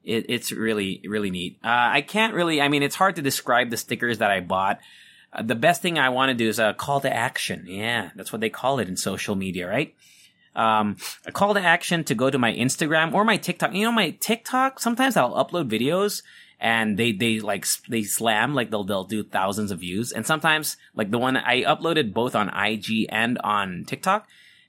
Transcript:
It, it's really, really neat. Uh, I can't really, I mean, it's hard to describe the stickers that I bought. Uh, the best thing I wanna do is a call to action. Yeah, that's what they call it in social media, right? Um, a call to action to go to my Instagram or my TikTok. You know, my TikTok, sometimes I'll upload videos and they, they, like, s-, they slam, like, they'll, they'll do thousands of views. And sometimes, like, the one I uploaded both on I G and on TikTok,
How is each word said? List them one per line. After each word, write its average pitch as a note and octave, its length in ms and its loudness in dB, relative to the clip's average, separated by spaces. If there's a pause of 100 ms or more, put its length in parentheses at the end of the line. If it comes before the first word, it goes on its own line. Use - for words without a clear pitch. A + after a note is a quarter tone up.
It, A2+ 240 -2
it's A#2+ 240 -2
really, G#2 520 -2
really G2+ 240 -4
neat. F2+ 320 -6
Uh, G#2+ 60 -4
I B2 340 4
can't A3 320 0
really, D#3+ 280 2
I C#3+ 80 4
mean, C#3+ 140 2
it's C#3 120 -2
hard F#3+ 220 2
to D#3+ 40 -6
describe B2 480 0
the A2+ 80 -4
stickers A#2 420 -2
that G#2+ 120 4
I F#2+ 80 2
bought. F#2+ 400 0 (540)
Uh, - 80 -8
the A2+ 140 -2
best E3 260 2
thing E3+ 180 0
I C3 100 4
wanna C3 240 2
do A#2 140 2
is G#2+ 120 0
a G#2+ 140 4
call - 280 -2
to C3 120 0
action. A2+ 540 -4
Yeah, G#2 480 -4
that's F#2+ 160 -12
what A2+ 80 -6
they A2 100 0
call C3 300 -2
it F#2+ 80 0
in F#2 80 -6
social G2 400 -4
media, F#2 320 -4
right? B2+ 260 -2 (640)
Um, G#2+ 400 2 (300)
a F2 80 -12
call G3+ 200 2
to G3+ 60 2
action E3+ 460 2
to C3+ 100 0
go B2+ 140 2
to C#3 80 0
my A#2 160 2
Instagram D#3 600 0
or G3+ 120 2
my A3 100 4
TikTok. - 380 -4
You G3 100 0
know, A#3 80 4
my G#3 200 2
TikTok, C4 680 -2
sometimes B3 380 2
I'll B2 160 2
upload C3+ 360 0
videos E3 520 0 (400)
and A2 360 2
they, A#2 140 2
they, A2 300 0
like, G2+ 220 -4
s-, - 260 -4
they A#2 140 -2
slam, A2 500 0
like, B2 180 0
they'll, G#2 140 -2
they'll F#2+ 180 -2
do G#2 200 -4
thousands G2+ 480 -2
of F2+ 100 -8
views. F#2 320 -6
And - 120 -6
sometimes, D#3 520 0 (160)
like, G#2 180 -2
the A#2+ 80 0
one C3 160 2
I B2 280 2
uploaded D#3 500 2
both A#2+ 220 0
on G#2 140 2
I G#2+ 280 0
G A2 320 -2
and A#2 300 0
on G2 460 -2
TikTok, F#3+ 440 -2 (400)